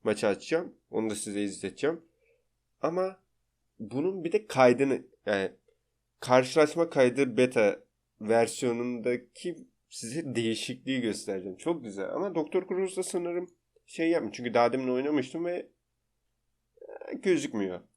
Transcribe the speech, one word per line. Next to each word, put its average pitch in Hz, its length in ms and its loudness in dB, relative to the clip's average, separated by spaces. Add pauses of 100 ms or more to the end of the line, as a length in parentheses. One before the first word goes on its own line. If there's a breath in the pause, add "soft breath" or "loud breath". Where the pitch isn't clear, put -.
maçı 107 240 0
atacağım. 160 460 -2 (180)
Onu 110 180 0
da 104 60 -4
size 101 280 -6
izleteceğim. 101 580 -4 (800)
Ama 185 360 -2 (600)
bunun 143 440 -4
bir 165 80 -4
de 214 160 -2
kaydını, 127 540 6 (240)
yani 98 260 0 (680)
karşılaşma 151 720 4
kaydı 127 480 4
beta 123 420 4 (420)
versiyonundaki 117 1300 0 (340)
size 127 460 -8
değişikliği 123 680 -2
göstereceğim. 98 560 -4
Çok 160 260 -4
güzel. 98 260 -8
Ama 185 260 -4
doktor 180 320 -2
Cross'ta 185 360 -4
sanırım 175 460 -4 (360)
şey 165 240 -2
yapmıyor. 143 240 0
Çünkü 120 200 -6
daha 120 200 6
demin 131 140 -2
oynamıştım 139 580 -2
ve, 175 240 -6 (1120)
e, - 320 -14
gözükmüyor. 113 680 -2 (180)